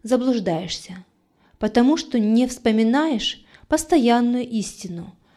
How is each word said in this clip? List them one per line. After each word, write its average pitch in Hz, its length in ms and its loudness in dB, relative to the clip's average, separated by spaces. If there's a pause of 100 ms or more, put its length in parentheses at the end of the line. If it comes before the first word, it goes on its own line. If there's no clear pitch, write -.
заблуждаешься, 190 1000 -2 (580)
потому 240 340 4
что 285 220 -4
не 226 300 2
вспоминаешь 233 960 0 (240)
постоянную 240 760 2
истину 180 680 -8 (220)